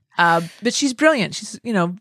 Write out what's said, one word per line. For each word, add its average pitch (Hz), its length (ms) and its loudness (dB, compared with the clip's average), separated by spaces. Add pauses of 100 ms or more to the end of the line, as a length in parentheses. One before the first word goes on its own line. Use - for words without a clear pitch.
(180)
Uh, 170 220 4 (220)
but 226 100 0
she's 269 220 -2
brilliant. 269 400 2
She's, - 280 -14
you 226 120 -4
know, 180 260 0